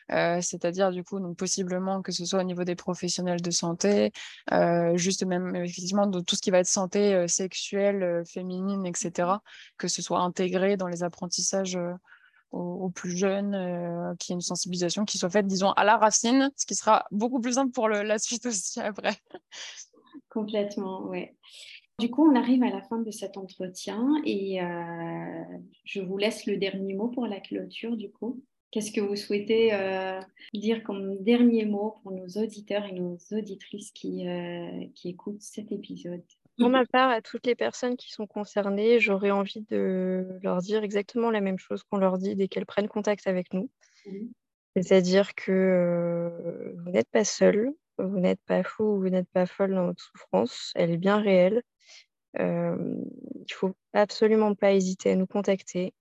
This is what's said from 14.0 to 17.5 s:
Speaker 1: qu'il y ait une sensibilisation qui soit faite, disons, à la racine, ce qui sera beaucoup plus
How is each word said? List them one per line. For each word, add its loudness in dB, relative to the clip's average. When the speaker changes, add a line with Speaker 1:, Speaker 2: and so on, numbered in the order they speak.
Speaker 1:
qu'il -8
y -2
ait -2
une -4
sensibilisation -2
qui -4
soit 0
faite, 2
disons, 2
à 4
la 6
racine, 4
ce -4
qui -6
sera 4
beaucoup 0
plus -2